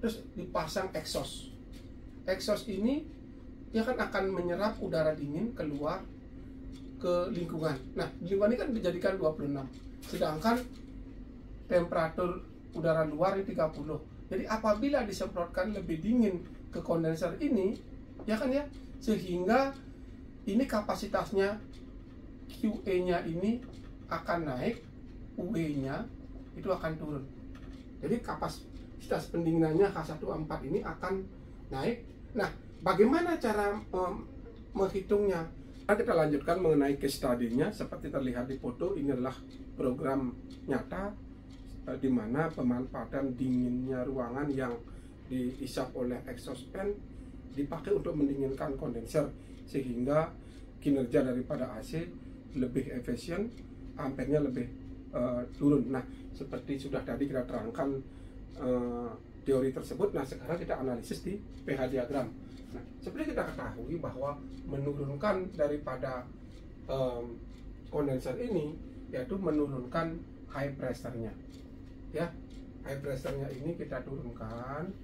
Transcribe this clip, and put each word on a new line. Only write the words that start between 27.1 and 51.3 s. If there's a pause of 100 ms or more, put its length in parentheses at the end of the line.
Jadi
kapasitas
pendinginannya
H
satu
A
empat
ini
akan (480)
naik. (320)
Nah, (320)
bagaimana
cara,
em, (600)
menghitungnya? (380)
Nah,
kita
lanjutkan
mengenai
case
study-nya.
Seperti
terlihat
di
foto,
ini
adalah (380)
program (360)
nyata, (760)
eh,
di
mana
pemanfaatan
dinginnya
ruangan
yang (540)
diisap
oleh
exhaust
fan (640)
dipakai
untuk
mendinginkan
kondenser, (320)
sehingga (480)
kinerja
daripada